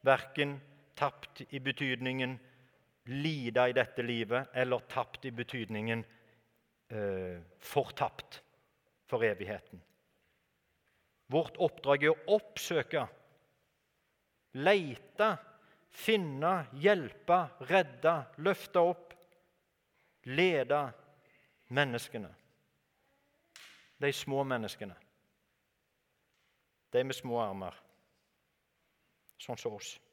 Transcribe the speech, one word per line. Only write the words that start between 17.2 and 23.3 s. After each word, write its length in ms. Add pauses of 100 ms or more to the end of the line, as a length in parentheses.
redde, 460 (220)
løfte 420
opp, 340 (1120)
lede 580 (880)
menneskene. 600 (1700)